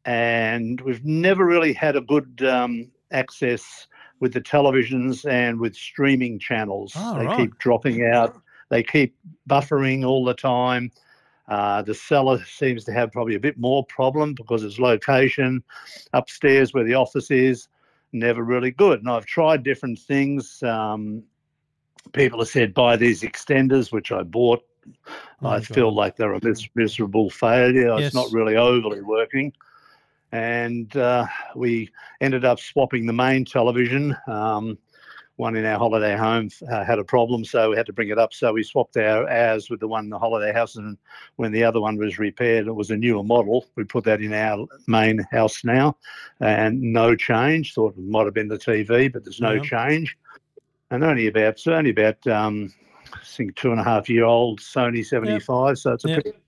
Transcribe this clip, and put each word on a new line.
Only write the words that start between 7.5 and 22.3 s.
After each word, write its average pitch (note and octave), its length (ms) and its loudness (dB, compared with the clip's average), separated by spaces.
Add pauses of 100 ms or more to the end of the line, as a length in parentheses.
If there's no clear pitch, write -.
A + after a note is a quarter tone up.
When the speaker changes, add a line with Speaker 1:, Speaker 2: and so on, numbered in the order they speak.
Speaker 1:
dropping A#2+ 480 0
out. A#2 340 2 (300)
They A#2 140 2
keep C3+ 320 0 (340)
buffering C3+ 580 0
all C3 160 0
the B2 120 0
time. B2 560 -2 (600)
Uh, G#2 320 -2
the G#2+ 100 -6
cellar C3 520 2
seems B2 400 -4
to A#2 80 -10
have A#2 180 0
probably A2+ 240 -4
a G2 40 -2
bit D3 200 -2
more B2+ 260 0
problem C#3+ 480 -2
because A#2 300 -6
its G#2 160 -12
location B2+ 840 2 (520)
upstairs C3+ 600 2
where B2 120 0
the A#2+ 100 0
office C3 340 -2
is, C3 380 2 (460)
never A#2 300 0
really B2 280 -2
good. C#3+ 300 4
And A#2 80 -8
I've A2+ 160 -2
tried D#3 380 2
different B2 360 -6
things. C#3 640 -4
Um, G#2+ 600 -4 (880)
people B2 260 0